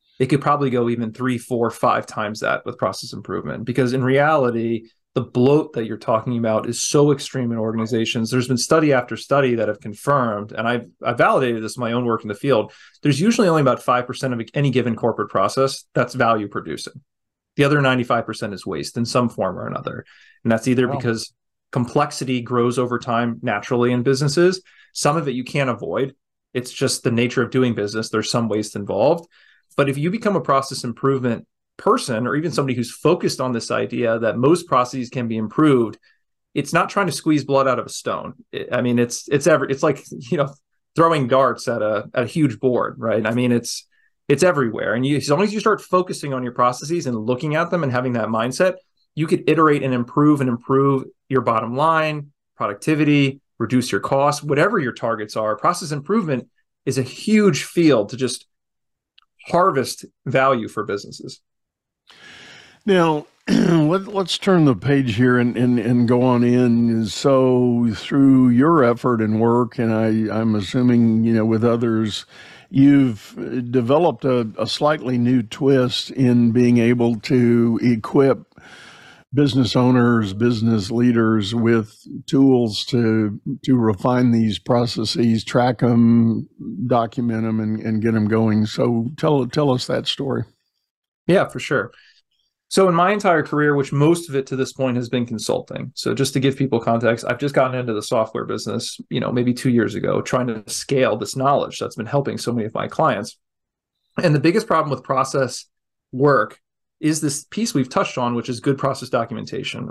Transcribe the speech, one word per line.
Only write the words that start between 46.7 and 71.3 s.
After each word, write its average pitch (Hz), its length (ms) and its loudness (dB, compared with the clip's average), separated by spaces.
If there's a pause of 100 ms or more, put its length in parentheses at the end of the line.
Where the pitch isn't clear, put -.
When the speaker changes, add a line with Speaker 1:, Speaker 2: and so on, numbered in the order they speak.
Speaker 1:
and 120 100 -2
looking 123 380 -2
at 170 160 -2
them 175 120 -2
and 135 80 -2
having 127 220 -2
that 110 160 -2
mindset, 127 460 0 (400)
you 151 120 -2
could - 220 0
iterate 151 340 4
and 131 120 -2
improve 143 460 2
and 127 100 0
improve 135 540 0 (240)
your 131 120 0
bottom 117 340 -2
line, 151 560 -2 (260)
productivity, 143 840 0 (180)
reduce 120 320 0
your 98 100 0
costs, 143 420 0
whatever 156 360 0
your 123 140 -2
targets 110 440 -6
are. 107 200 -2
Process 170 360 -2
improvement 156 560 -2 (360)
is - 140 -2
a 131 40 0
huge 202 600 0
field 139 460 2
to 123 60 -10
just 123 300 -6 (1000)
harvest 170 580 0 (220)
value 131 420 2
for 104 160 -8
businesses. - 560 -10 (1500)
Speaker 2:
Now, 165 340 4 (120)
<clears throat> - 120 -10
let, 165 600 4
let's 196 280 -2
turn 180 280 4
the 135 100 6
page 127 400 0
here 123 240 4
and, 120 180 0
and, 123 220 2
and 120 300 2
go 123 140 4
on 123 200 4
in. 117 640 2
So 123 880 2
through 135 540 4
your 139 340 4
effort 120 400 2
and 110 180 0
work, 117 380 2
and 113 160 0
I, 110 420 0
I'm 110 200 0
assuming, 117 640 2
you 117 100 2